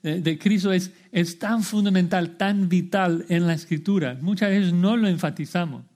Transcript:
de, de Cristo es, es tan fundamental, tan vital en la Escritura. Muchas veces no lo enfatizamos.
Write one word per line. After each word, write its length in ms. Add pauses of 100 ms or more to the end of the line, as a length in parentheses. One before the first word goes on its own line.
de, 180
de 180
Cristo 340
es, 180 (200)
es 280
tan 240
fundamental, 720
tan 320
vital 600
en 180
la 80
Escritura. 640
Muchas 300
veces 220
no 240
lo 120
enfatizamos. 760 (100)